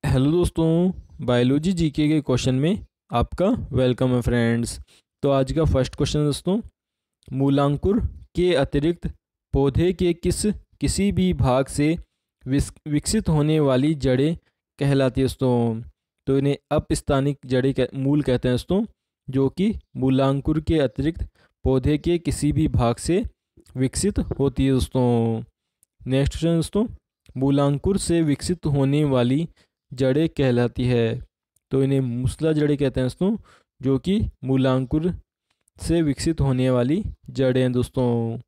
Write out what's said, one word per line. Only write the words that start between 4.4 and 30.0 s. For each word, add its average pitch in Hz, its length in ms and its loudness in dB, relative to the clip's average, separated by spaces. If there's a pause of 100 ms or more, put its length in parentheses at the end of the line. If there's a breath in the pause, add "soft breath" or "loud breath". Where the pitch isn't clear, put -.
तो 143 80 0
आज 135 220 2
का 156 140 0
फर्स्ट 131 300 0
क्वेश्चन 147 240 -2
है 151 60 2
दोस्तों, 180 360 -2 (720)
मूलांकुर 143 720 0 (300)
के 180 200 2
अतिरिक्त 143 580 -2 (400)
पौधे 139 400 2
के 175 200 0
किस, - 320 -2 (360)
किसी 190 300 0
भी 185 220 2
भाग 135 320 2
से 151 320 -2 (500)
विस-, 143 300 -2 (100)
विकसित 151 420 -2
होने 156 300 2
वाली 139 340 2
जड़ें 135 440 0 (420)
कहलाती 135 420 2
है 131 40 2
दोस्तों? 120 580 0 (440)
तो 135 100 2
इन्हें 139 200 0 (140)
अपस्थानिक 143 760 -2
जड़ें 127 280 0
कह-, 127 220 -2
मूल 139 260 0
कहते 127 260 0
हैं 123 60 2
दोस्तों, 185 320 0 (440)
जो 135 200 0
कि 196 260 0 (220)
मूलांकुर 135 640 0
के 160 180 0
अतिरिक्त 143 480 -2 (360 soft breath)
पौधे 131 340 2
के 170 200 -2
किसी 147 340 -2
भी 151 160 0
भाग 120 280 2
से 180 280 -2 (540)
विकसित 135 420 -2
होती 139 460 -2
है 135 60 2
दोस्तों। 120 720 0 (640)
नेक्स्ट 135 260 0
क्वेश्चन 170 220 0
दोस्तों, 202 320 -2 (500)
मूलांकुर 143 600 0
से 170 240 0
विकसित 160 440 -2
होने 143 380 2
वाली 135 440 0 (460 soft breath)
जड़ें 135 360 0